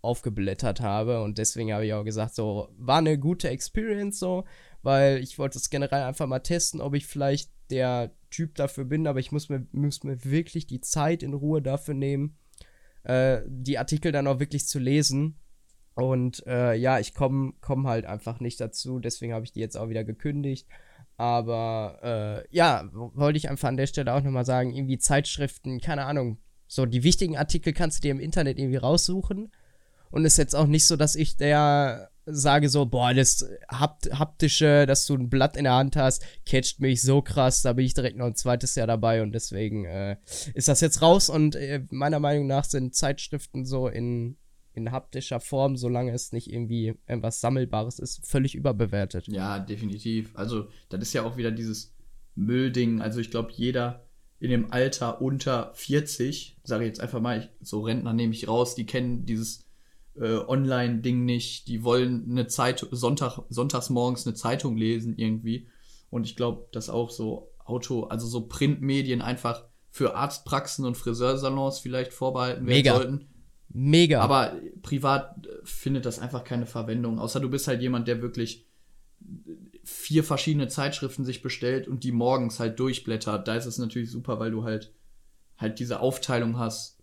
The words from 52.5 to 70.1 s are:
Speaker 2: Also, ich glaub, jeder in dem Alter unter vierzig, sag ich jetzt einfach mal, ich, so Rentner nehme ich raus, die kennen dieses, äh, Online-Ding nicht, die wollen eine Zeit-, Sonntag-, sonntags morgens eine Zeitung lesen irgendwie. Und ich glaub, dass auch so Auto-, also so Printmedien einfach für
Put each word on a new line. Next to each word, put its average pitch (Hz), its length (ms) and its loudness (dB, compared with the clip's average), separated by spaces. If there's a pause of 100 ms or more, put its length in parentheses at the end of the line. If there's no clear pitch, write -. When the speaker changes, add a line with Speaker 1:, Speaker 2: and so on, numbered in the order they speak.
Speaker 2:
Also, 110 200 -4
ich 113 100 -6
glaub, 113 200 -4
jeder 123 560 -4 (340)
in 127 100 -2
dem 117 220 2
Alter 123 480 0
unter 131 540 -2
vierzig, - 880 -4
sag 113 160 -2
ich 113 80 0
jetzt 107 120 -8
einfach 117 200 -4
mal, 117 180 0
ich, - 100 -8 (120)
so 107 220 -4
Rentner 117 300 -2
nehme 113 200 2
ich - 160 -6
raus, 123 260 2
die 110 120 -6
kennen 123 400 -2
dieses, 113 380 -4 (520)
äh, 113 200 0
Online-Ding 123 880 0
nicht, 120 440 -2
die 113 140 -4
wollen 120 480 2
eine 123 160 0
Zeit-, 123 440 0
Sonntag-, 123 600 -2
sonntags 123 400 -2
morgens 123 360 0
eine 113 80 -4
Zeitung 127 420 -2
lesen 113 400 0
irgendwie. 113 520 -2 (420)
Und 117 140 -2
ich - 120 -8
glaub, 120 360 -4
dass 113 180 -8
auch 117 200 -2
so - 420 -8 (120)
Auto-, 120 400 -4
also 117 220 -6
so 117 220 -4
Printmedien 135 720 0
einfach 120 420 -4 (260)
für - 260 0